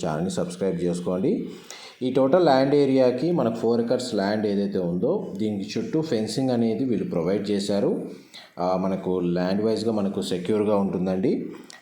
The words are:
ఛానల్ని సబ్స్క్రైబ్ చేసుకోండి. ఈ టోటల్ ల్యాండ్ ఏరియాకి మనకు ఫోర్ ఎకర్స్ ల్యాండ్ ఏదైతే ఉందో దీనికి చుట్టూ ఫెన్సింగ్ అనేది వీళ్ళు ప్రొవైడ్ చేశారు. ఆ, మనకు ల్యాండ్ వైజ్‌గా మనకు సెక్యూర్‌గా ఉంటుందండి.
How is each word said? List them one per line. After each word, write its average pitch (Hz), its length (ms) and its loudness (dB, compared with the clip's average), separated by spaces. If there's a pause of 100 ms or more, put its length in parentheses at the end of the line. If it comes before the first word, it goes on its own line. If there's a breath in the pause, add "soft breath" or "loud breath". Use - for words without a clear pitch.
ఛానల్ని 82 260 -2
సబ్స్క్రైబ్ 90 520 -2
చేసుకోండి. 92 640 -2 (520 loud breath)
ఈ 131 120 -2
టోటల్ 135 300 4
ల్యాండ్ 139 320 6
ఏరియాకి 131 560 4
మనకు 123 240 2
ఫోర్ 117 260 2
ఎకర్స్ 117 340 -2
ల్యాండ్ 104 320 0
ఏదైతే 101 320 0
ఉందో 92 580 -2
దీనికి 104 420 -4
చుట్టూ 156 220 -2
ఫెన్సింగ్ 127 480 -2
అనేది 113 360 0
వీళ్ళు 92 240 -2
ప్రొవైడ్ 92 400 0
చేశారు. 104 520 0 (580 loud breath)
ఆ, 92 180 0
మనకు 92 420 -2
ల్యాండ్ 90 440 0
వైజ్‌గా 110 280 0
మనకు 98 300 -2
సెక్యూర్‌గా 104 540 0
ఉంటుందండి. 95 720 0 (320 loud breath)